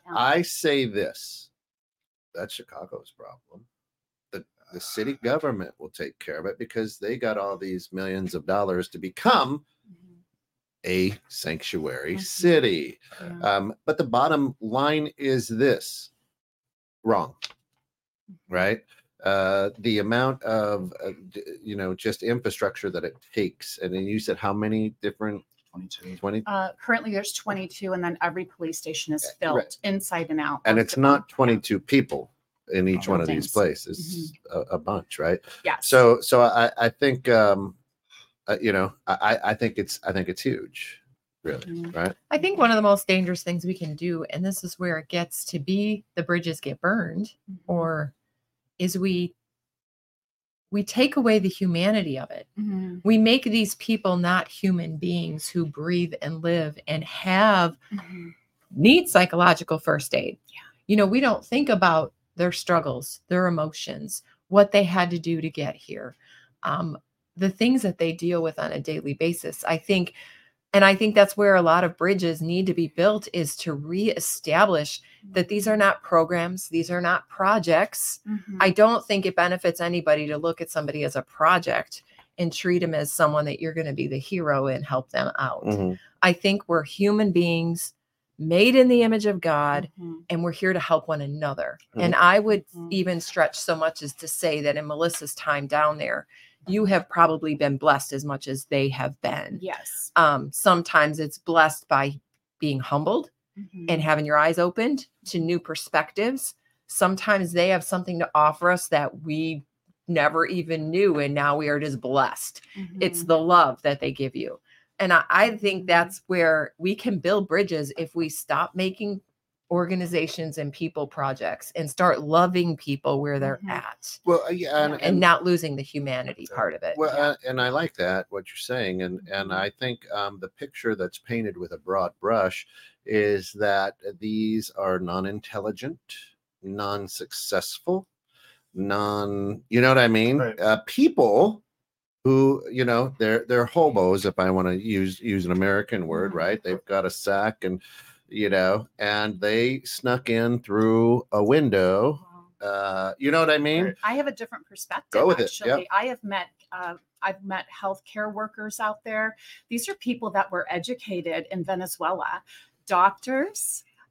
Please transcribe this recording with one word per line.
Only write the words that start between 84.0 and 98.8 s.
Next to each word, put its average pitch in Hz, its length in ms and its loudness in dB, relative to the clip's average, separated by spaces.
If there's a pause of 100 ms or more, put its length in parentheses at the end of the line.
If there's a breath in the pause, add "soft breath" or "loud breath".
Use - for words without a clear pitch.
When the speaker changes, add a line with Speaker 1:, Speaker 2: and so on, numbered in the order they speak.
Speaker 4:
the 143 120 -4
hero 147 480 0
and 135 180 -2
help 131 240 -4
them - 300 -2
out. - 260 -4
Speaker 2:
Mm-hmm. 196 280 0 (280 loud breath)
Speaker 4:
I 180 120 6
think 196 360 0
we're 165 140 2
human 208 480 2
beings 170 640 0 (440)
made 185 380 4
in 254 120 10
the 247 160 6
image 220 220 2
of 196 160 0
God, 147 480 0 (100)
Speaker 1:
Mm-hmm. 170 200 -10 (100)
Speaker 4:
and 170 140 -2
we're 170 100 -2
here 185 180 0
to 180 80 0
help 156 300 0
one 156 120 -2
another. 143 560 -6 (140)
Speaker 2:
Mm-hmm. - 100 -4
Speaker 4:
And 175 140 2
I 180 240 8
would 208 280 0
Speaker 1:
Mm-hmm. 170 240 -14
Speaker 4:
even 180 300 0
stretch - 360 0
so - 180 -2
much 160 260 -4
as 143 140 -10
to 160 120 -16
say 156 340 -2
that 143 160 -2
in 151 100 -8
Melissa's 151 480 -4
time 143 320 -4
down 151 300 2
there, 147 300 -6 (400 soft breath)
you 208 180 0
have 190 240 0
probably 156 460 2
been 143 220 0
blessed 143 360 2
as 139 120 -6
much 139 220 -6
as 135 180 -6
they 139 240 0